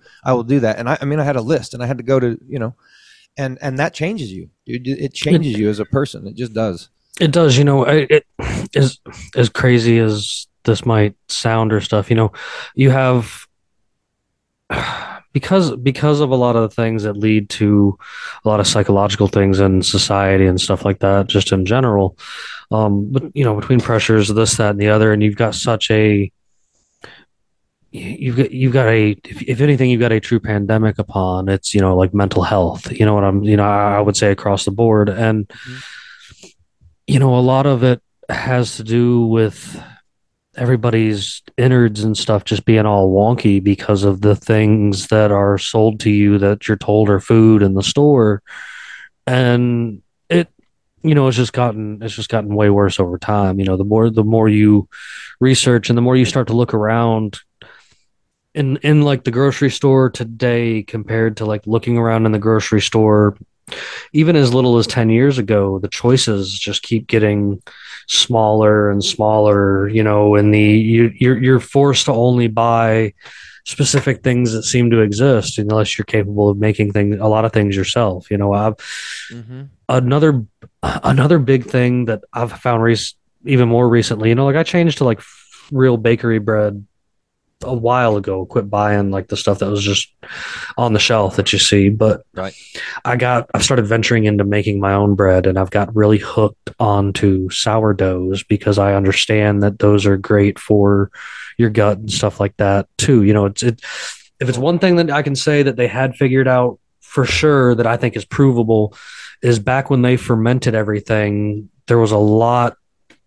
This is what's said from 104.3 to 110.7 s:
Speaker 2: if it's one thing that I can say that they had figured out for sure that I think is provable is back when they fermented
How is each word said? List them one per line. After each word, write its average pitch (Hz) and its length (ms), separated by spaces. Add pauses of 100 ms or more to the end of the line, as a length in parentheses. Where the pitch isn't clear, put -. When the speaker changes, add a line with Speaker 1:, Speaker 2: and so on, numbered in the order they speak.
Speaker 2:
if 127 80
it's 120 120
one 165 180
thing 180 200
that 165 120
I 143 140
can 143 120
say 147 280
that 131 120
they 123 120
had 127 280
figured 131 320
out 123 320 (220)
for - 240
sure 139 480
that 117 140
I 117 100
think 117 180
is 104 80
provable 113 720 (480)
is 120 160
back 127 320
when 127 140
they 123 140
fermented 120 580